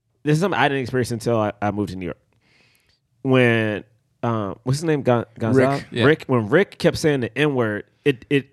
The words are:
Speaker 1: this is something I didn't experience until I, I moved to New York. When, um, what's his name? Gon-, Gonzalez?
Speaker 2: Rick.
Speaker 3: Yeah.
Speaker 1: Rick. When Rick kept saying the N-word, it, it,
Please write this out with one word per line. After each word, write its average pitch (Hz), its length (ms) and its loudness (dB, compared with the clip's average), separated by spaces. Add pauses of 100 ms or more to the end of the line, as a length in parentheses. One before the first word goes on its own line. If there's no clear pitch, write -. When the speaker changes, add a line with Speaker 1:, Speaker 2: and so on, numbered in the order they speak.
(240)
Speaker 1:
this 151 120 2
is 160 60 2
something 185 180 0
I 143 100 4
didn't 135 140 -2
experience 120 280 -2
until 117 260 -2
I, 107 140 0 (100)
I 104 100 -2
moved 101 180 -4
to 90 80 -12
New 92 80 -10
York. - 140 -10 (1040)
When, 117 600 2 (400)
um, 110 400 -4
what's 135 160 -2
his 170 60 -6
name? 151 160 0
Gon-, 120 240 2 (120)
Gonzalez? 131 440 2
Speaker 2:
Rick. - 100 -16
Speaker 3:
Yeah. 117 140 0
Speaker 1:
Rick. 156 220 4
When 117 220 0
Rick 175 280 0
kept 151 200 0
saying 143 240 0
the 110 160 -8
N-word, 127 480 -2 (200)
it, 143 240 0
it, 135 240 0